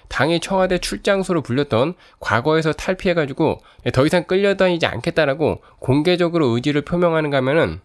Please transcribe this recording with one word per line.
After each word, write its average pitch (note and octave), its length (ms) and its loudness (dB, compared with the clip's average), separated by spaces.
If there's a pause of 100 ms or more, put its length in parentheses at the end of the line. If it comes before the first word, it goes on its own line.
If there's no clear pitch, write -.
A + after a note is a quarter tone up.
당이 D#3+ 300 0
청와대 F#3 400 -2
출장소로 F#3+ 640 -2
불렸던 C#3 500 0 (260)
과거에서 D#3 540 0
탈피해가지고 E3 880 -2 (320)
더 C3 120 4
이상 F3 180 2
끌려다니지 F#3+ 640 0
않겠다라고 C#3 720 0 (200)
공개적으로 E3 680 2
의지를 C#3 340 0
표명하는가 D#3+ 560 0
하면은, C3 480 0